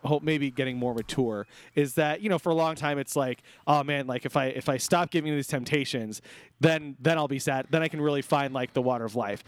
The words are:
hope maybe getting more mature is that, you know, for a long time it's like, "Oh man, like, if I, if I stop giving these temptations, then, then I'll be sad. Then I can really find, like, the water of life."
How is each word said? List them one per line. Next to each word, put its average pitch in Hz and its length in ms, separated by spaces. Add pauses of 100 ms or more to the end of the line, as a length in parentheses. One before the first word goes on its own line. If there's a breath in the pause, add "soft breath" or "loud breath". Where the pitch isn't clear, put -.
hope 143 200
maybe 151 260
getting 127 280
more 123 180
mature 113 500 (300 loud breath)
is 143 200
that, 156 260
you 208 80
know, 175 100
for - 100
a 165 60
long 160 180
time 147 240
it's 135 180
like, 131 280 (240 loud breath)
"Oh 147 160
man, 139 240
like, 127 180
if 135 100
I, 139 100
if 131 240
I 135 80
stop 175 340
giving 156 240
these 143 120
temptations, 123 760 (400 loud breath)
then, 151 380
then 160 200
I'll 151 80
be 135 120
sad. 131 300
Then 160 140
I 160 60
can 156 120
really 143 220
find, 139 320
like, 127 180
the 131 80
water 123 240
of 107 100
life." 104 320